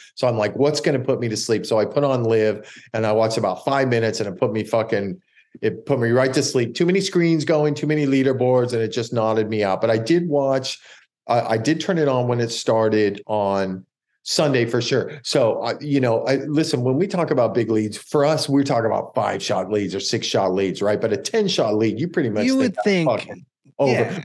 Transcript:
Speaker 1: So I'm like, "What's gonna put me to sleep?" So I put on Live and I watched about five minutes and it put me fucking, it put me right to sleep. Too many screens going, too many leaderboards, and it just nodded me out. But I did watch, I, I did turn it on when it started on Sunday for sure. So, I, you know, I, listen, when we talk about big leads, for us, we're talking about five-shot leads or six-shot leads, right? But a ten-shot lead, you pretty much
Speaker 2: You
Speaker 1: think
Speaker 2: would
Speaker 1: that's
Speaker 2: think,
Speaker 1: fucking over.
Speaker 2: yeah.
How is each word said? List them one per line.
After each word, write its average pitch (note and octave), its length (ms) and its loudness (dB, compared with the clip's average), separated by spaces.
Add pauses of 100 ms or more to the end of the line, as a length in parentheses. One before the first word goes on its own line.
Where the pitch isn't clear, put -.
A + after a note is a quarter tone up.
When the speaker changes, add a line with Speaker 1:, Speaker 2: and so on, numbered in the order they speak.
(140)
Speaker 1:
So B2+ 140 0
I'm A2+ 100 0
like, G#2 160 0
"What's C#3+ 260 2
gonna C#3+ 200 0
put B2+ 180 -2
me A#2 100 -4
to G#2+ 80 -2
sleep?" G#2+ 300 -2
So A2 140 2
I G#2 40 2
put C#3+ 200 0
on C3 180 0
Live G#2+ 420 2 (300)
and A2 100 0
I G#2+ 60 0
watched A2 260 2
about F#2+ 280 -2
five C3+ 240 2
minutes A2+ 320 0
and G#2 80 -2
it F2+ 100 -10
put A#2 140 0
me A2 100 -2
fucking, G2+ 580 -2 (400)
it G#2+ 240 -4
put C#3 140 0
me A#2 120 0
right C3 220 2
to D3 120 2
sleep. B2 320 -2
Too F3 100 2
many F#3 140 2
screens E3+ 440 0
going, D3+ 300 2
too D3 140 -4
many D3+ 180 0
leaderboards, B2+ 680 2
and A2+ 60 0
it A2 120 -2
just A#2 200 -4
nodded A2 380 0
me G#2+ 140 0
out. F#2+ 160 0
But A2+ 100 2
I A2 80 2
did E3+ 300 0
watch, C3+ 500 -2 (480)
I, A#2 280 0
I A2+ 40 0
did D#3 220 0
turn F3+ 180 -2
it D3+ 80 2
on B2+ 220 0
when A#2+ 100 0
it A2+ 140 -2
started G#2+ 720 2
on G2 580 -2 (400)
Sunday C3+ 400 0
for A#2+ 160 0
sure. - 440 -2
So, A#2+ 380 0
I, A#2 180 -2
you C#3+ 180 0
know, A#2 260 2
I, C3+ 120 0
listen, C#3+ 480 -2
when C3 120 0
we F#3+ 120 0
talk E3+ 240 -2
about A#2+ 220 2
big A2+ 180 0
leads, A2 260 0
for - 260 0
us, D3+ 240 0
we're C#3 140 2
talking B2 240 0
about G2+ 300 -2
five-shot G2 560 -2
leads G2 240 -2
or F#2+ 40 -4
six-shot G2 540 0
leads, F#2+ 260 -2
right? G#2 200 0
But A2 120 0
a G#2 40 0
ten-shot E3+ 580 -2
lead, G#2+ 240 0
you D#3 80 -2
pretty D3+ 240 -2
much G#2 140 -2
Speaker 2:
You C4 80 2
Speaker 1:
think C4+ 80 2
Speaker 2:
would B3+ 160 0
Speaker 1:
that's - 80 -4
Speaker 2:
think, F3 260 2
Speaker 1:
fucking G2+ 360 -6 (340)
over. C3+ 100 4
Speaker 2:
yeah. B2 340 -2